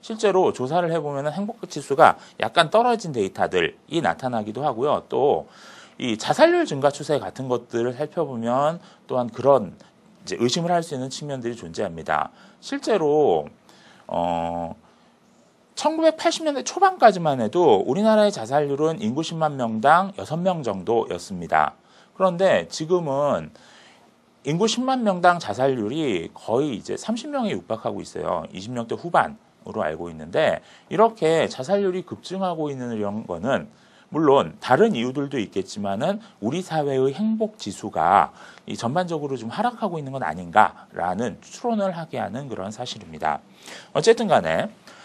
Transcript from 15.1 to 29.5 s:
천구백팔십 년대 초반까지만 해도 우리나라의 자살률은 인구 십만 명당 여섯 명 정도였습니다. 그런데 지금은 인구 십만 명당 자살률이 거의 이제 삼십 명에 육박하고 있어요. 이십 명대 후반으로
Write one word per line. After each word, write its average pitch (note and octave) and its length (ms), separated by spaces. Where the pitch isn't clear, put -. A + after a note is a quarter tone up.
천구백팔십 D#4+ 680
년대 C#4+ 200
초반까지만 G3 800
해도 A2 440
우리나라의 G#3 460
자살률은 C#3+ 720
인구 B2 220
십만 D#3+ 320
명당 C3+ 640
여섯 A#2 200
명 F3 260
정도였습니다. F2+ 1120
그런데 F3 520
지금은 C#3+ 840
인구 E3+ 240
십만 B3+ 360
명당 F3+ 360
자살률이 A#2+ 920
거의 C3 420
이제 G2+ 220
삼십 A#3 320
명에 B3+ 220
육박하고 G#2+ 500
있어요. E2+ 420
이십 G2+ 200
명대 A#2 220
후반으로 - 880